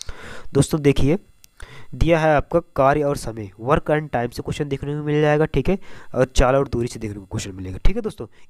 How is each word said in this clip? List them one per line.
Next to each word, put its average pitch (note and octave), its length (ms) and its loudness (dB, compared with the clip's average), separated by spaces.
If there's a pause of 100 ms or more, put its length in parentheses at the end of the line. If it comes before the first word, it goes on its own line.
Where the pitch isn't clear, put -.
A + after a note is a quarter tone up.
(540)
दोस्तों। D3 280 2
देखिए C#3 360 4 (800)
दिया D#3 240 4
है D#3 160 4
आपका D3 240 0 (160)
कार्य C#3+ 280 4
और C#3+ 140 0
समय, A2 340 -10 (100)
work D3 240 0
and D3+ 240 -2
time A#2+ 240 -4
से - 80 -10
क्वेश्चन D3 280 -6
देखने C#3 260 -6
को D3+ 80 -6
मिल D3 180 0
जाएगा, D3+ 240 4
ठीक C#3+ 240 0
है। F#3+ 80 2 (380)
और B2+ 100 4
चाल C3 300 4
और C#3 120 2
दूरी A#2+ 200 -4
से A2 120 -10
देखने G#2+ 200 -8
को F#2+ 60 -16
क्वेश्चन G#2+ 260 -8
मिलेगा, F#2 260 -10
ठीक - 180 4
है A#3+ 60 -2
दोस्तों। - 260 -8 (220)